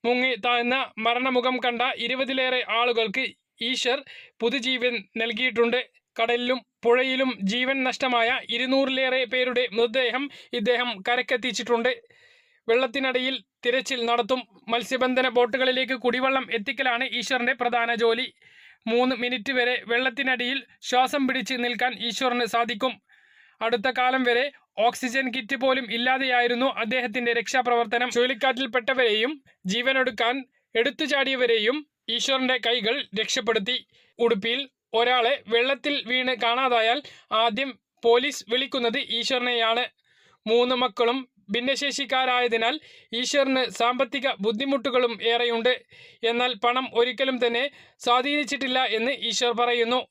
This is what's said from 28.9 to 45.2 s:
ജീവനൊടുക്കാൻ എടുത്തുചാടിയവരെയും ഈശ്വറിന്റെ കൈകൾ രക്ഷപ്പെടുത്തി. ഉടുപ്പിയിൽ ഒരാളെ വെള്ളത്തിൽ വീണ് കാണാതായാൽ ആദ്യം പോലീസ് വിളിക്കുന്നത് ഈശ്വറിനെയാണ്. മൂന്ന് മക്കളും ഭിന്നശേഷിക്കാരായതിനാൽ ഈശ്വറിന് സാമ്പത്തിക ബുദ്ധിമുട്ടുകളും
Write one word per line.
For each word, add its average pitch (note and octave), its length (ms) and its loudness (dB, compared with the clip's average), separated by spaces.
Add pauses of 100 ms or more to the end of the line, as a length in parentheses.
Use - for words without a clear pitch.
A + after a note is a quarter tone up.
ജീവനൊടുക്കാൻ B3 640 0 (440)
എടുത്തുചാടിയവരെയും B3+ 1000 2 (380)
ഈശ്വറിന്റെ C4 500 0
കൈകൾ A#3 300 0 (240)
രക്ഷപ്പെടുത്തി. A3 580 -2 (460)
ഉടുപ്പിയിൽ A3+ 360 0 (400)
ഒരാളെ A#3+ 320 4 (220)
വെള്ളത്തിൽ C4+ 420 0 (140)
വീണ് B3+ 240 0 (100)
കാണാതായാൽ A#3+ 560 2 (440)
ആദ്യം A#3 260 0 (360)
പോലീസ് B3 460 2
വിളിക്കുന്നത് B3+ 480 -2 (200)
ഈശ്വറിനെയാണ്. A#3+ 680 0 (640)
മൂന്ന് B3 320 4
മക്കളും B3 340 2 (380)
ഭിന്നശേഷിക്കാരായതിനാൽ B3+ 1200 0 (440)
ഈശ്വറിന് C4 420 2 (160)
സാമ്പത്തിക B3 480 0 (180)
ബുദ്ധിമുട്ടുകളും B3 680 0 (160)